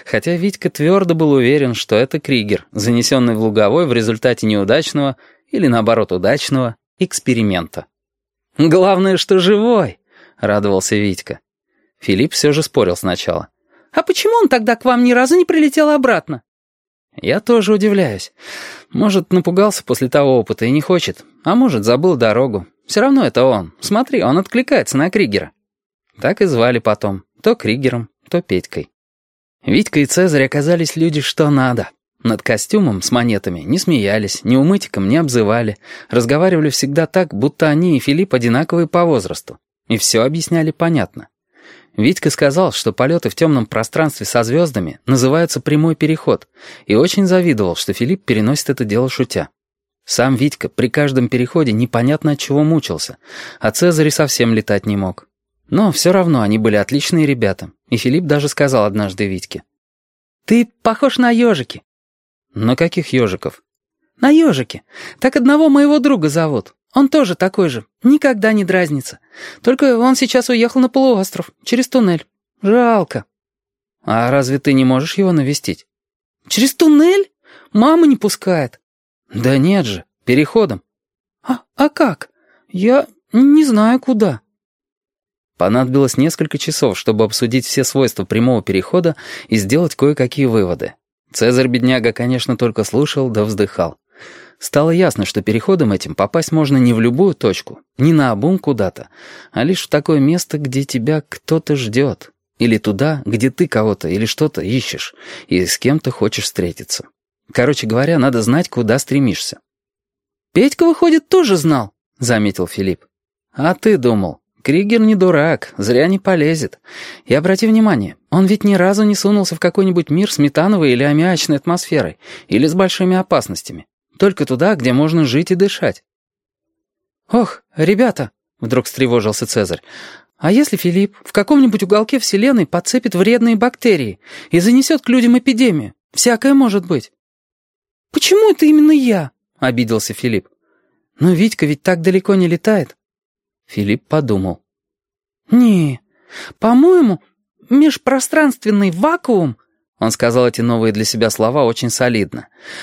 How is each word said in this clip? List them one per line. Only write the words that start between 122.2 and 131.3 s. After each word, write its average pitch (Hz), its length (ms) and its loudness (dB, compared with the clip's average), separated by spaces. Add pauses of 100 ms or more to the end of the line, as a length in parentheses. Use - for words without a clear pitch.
или 127 200 2
с 156 80 -2
большими 185 420 0
опасностями. 120 680 -4 (340)
Только 196 240 2
туда, 160 300 0
где 127 180 0
можно 156 320 2
жить 139 260 -2
и 185 40 2
дышать». 180 500 -2 (1300)
«Ох, 226 300 0 (120)
ребята», 185 580 0 (280)
вдруг 117 240 -2
встревожился 117 640 -2
Цезарь, 92 340 -4 (560)
«а 160 160 0
если 285 240 2
Филипп 185 480 -2
в - 80 -18